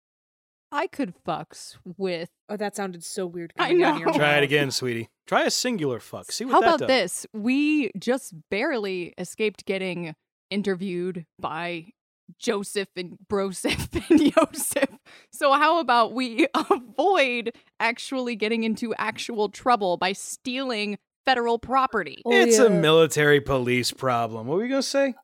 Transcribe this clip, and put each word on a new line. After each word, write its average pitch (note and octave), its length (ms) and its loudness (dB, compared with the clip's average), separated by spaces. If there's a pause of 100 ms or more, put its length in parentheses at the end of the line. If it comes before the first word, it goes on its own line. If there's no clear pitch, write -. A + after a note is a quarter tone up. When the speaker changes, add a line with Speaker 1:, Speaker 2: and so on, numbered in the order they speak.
(720)
Speaker 1:
I D4+ 140 -2
could A#3 280 -6 (120)
fucks - 500 -10 (200)
with F3 340 -6 (180)
Speaker 2:
Oh, G#3 80 -8
that G3+ 200 -6
sounded F#3 280 -8
so F#3 220 -6
weird E3+ 320 -10
Speaker 1:
I E4+ 100 0
Speaker 2:
coming F4+ 140 4
out - 80 4
of D4 40 0
Speaker 1:
know. E3 120 -4
Speaker 2:
your D#4+ 80 0
Speaker 3:
Try D3 180 4
it - 40 4
Speaker 2:
mouth. C#3+ 80 4
Speaker 3:
again, C#3+ 260 2
sweetie. A#2 380 -4 (180)
Try A#3+ 180 2
a B3+ 60 2
singular D3+ 500 -2
fuck. - 300 -16
See - 140 -8
what B3+ 100 -2
Speaker 1:
How F4 60 8
Speaker 3:
that E4+ 80 4
Speaker 1:
about D#4+ 120 4
Speaker 3:
does. A#3 80 -2
Speaker 1:
this? A3+ 440 0
We C#4 680 0
just A#3+ 360 -4 (160)
barely G3+ 680 -4
escaped G#3 480 -4
getting F3+ 480 -4 (340)
interviewed F#3 760 -4 (140)
by E3 460 -8 (520)
Joseph G3+ 580 -4
and F3 220 -12 (100)
Broseph G3 640 -4
<laughs> - 180 -4
and D#4 100 8
Yosef. D4 680 0 (440)
So C#4+ 220 2
how D#4 260 4
about A#3+ 320 2
we B3 380 0
<laughs> - 40 -12
avoid C4+ 960 0 (280)
actually A#3+ 560 -4
getting A3 260 -2
into A3 320 -2
actual G#3+ 540 -4
trouble G3+ 480 0
by F#3 160 -2
stealing A#3 840 -6 (280)
federal A#3 320 2
property? A#3 680 -2
Speaker 3:
It's A#3+ 320 6
a A#3 100 8
Speaker 2:
Oya. F3+ 120 4
Speaker 3:
military D3+ 600 6
police B2 500 0
problem. A#2 560 -2
What D#3 120 -2
were G#3+ 60 -2
you B3 60 -6
gonna C4+ 140 0
say? C#4 400 0